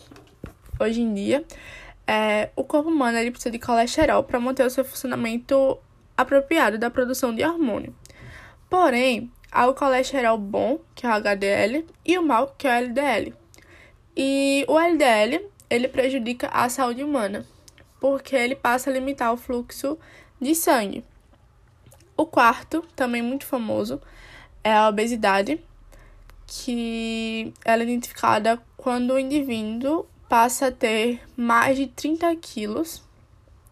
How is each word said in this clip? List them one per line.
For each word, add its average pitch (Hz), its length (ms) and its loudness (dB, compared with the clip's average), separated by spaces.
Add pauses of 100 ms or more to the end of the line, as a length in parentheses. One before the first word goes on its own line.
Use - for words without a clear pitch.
(800)
hoje 226 220 0
em 226 100 -2
dia. 214 320 -2 (600)
É... 214 500 0
o 262 80 -6
corpo 302 240 0
humano, 247 300 0
ele 240 140 -2
precisa 240 180 -8
de 233 80 -8
colesterol 240 640 2
pra - 180 -2
manter 254 240 0
o 254 60 2
seu 254 140 -2
funcionamento 247 920 -2 (400)
apropriado 269 640 2
da 233 100 -2
produção 247 460 -2
de 254 100 -2
hormônio. 320 500 -2 (760)
Porém, 254 600 2 (200)
há 240 160 4
o 262 80 4
colesterol 254 640 2
bom, 208 400 -2 (160)
que - 100 -12
é 240 60 0
o - 20 4
H 208 220 2
D 196 120 -2
L, 208 400 0 (200)
e 349 100 4
o 349 60 0
mau, 277 340 2
que 277 120 -2
é - 20 4
o 240 40 4
L 247 140 0
D 240 120 -2
L. 247 340 -2 (840)
E 277 520 2
o 302 100 4
L 339 180 4
D 285 80 4
L, 247 460 2 (180)
ele 240 200 0
prejudica 247 600 -2
a 240 220 0
saúde 247 320 -2
humana, 240 420 -4 (560)
porque 269 360 0
ele 247 180 0
passa 247 340 -2
a 269 40 -2
limitar 262 380 -2
o 240 60 -2
fluxo 247 640 -8 (420)
de 277 140 0
sangue. 240 500 0 (1120)
O 311 80 0
quarto, 269 560 2 (140)
também 240 260 -2
muito 254 240 -6
famoso, 220 560 -4 (640)
é 214 100 2
a 214 160 6
obesidade, 214 720 0 (840)
que 226 1040 -6 (120)
ela 226 180 2
é 233 40 -2
identificada 233 760 0 (140)
quando 247 380 -2
o 269 40 2
indivíduo 269 880 -2 (220)
passa 247 400 4
a - 20 2
ter 240 500 0 (160)
mais 240 400 4
de 269 120 -2
trinta 330 480 -2
quilos, 233 680 -8 (680)